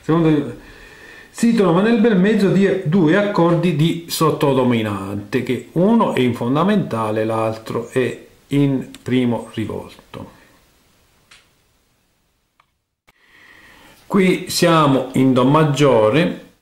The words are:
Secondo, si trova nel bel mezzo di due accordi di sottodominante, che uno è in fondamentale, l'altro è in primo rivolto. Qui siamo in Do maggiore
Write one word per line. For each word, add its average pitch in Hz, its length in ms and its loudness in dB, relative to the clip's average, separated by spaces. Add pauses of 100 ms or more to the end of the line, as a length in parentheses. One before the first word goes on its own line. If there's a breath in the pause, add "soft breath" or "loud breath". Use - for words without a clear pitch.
Secondo, 156 600 0 (680 loud breath)
si 233 220 0
trova 185 280 2
nel 226 180 2
bel 214 180 2
mezzo 196 320 2
di 180 360 0
due 165 320 2
accordi 170 580 0
di 165 320 -2
sottodominante, 120 1400 -2
che - 300 -6
uno 208 400 0
è 127 60 -2
in 123 140 0
fondamentale, 117 920 -2
l'altro 113 640 -6
è - 360 -4 (220)
in 139 420 -2 (120)
primo 120 520 -2
rivolto. - 760 -12 (3750 soft breath)
Qui 185 420 0
siamo 156 640 2
in 131 200 2
Do 123 120 2
maggiore 139 1000 2 (180)